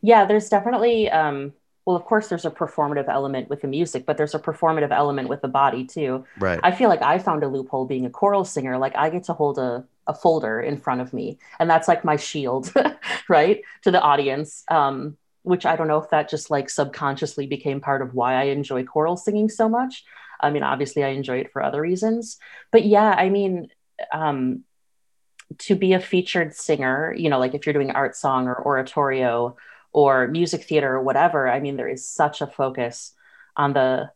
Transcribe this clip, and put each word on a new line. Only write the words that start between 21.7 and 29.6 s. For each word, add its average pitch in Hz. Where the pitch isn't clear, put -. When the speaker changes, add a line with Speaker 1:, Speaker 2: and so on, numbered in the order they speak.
Speaker 1:
reasons. 214
But, 220
yeah, 208
I 185
mean, 190
um, 143
to -
be 185
a 185
featured 180
singer, 139
you 160
know, 139
like, 127
if 147
you're 147
doing 139
art 135
song 131
or 123
oratorio 131